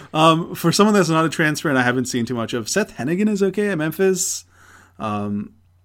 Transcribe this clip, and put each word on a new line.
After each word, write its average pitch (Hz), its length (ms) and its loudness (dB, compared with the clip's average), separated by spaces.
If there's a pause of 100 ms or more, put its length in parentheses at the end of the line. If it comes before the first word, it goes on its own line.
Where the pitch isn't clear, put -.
(140)
Um, 160 420 2
for 165 180 0
someone 208 200 4
that's 190 140 4
not 160 160 2
a 165 60 0
transfer 156 400 -2
and 135 100 2
I 127 40 2
haven't 123 240 0
seen 120 180 -2
too 123 100 -4
much 113 180 -4
of, 113 140 -4
Seth 202 300 -2
Hennigan 180 320 0
is 202 120 -2
okay 202 280 0
at 190 80 -4
Memphis. 185 680 -2 (560)
Um, 104 540 -6 (320)